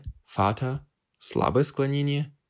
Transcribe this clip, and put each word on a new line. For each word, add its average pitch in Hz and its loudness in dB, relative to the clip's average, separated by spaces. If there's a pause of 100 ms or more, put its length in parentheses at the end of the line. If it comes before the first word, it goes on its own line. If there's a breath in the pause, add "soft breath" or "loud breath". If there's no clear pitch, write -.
(360)
Vater. 127 0 (380)
Слабое - 2
склонение. 143 0 (160)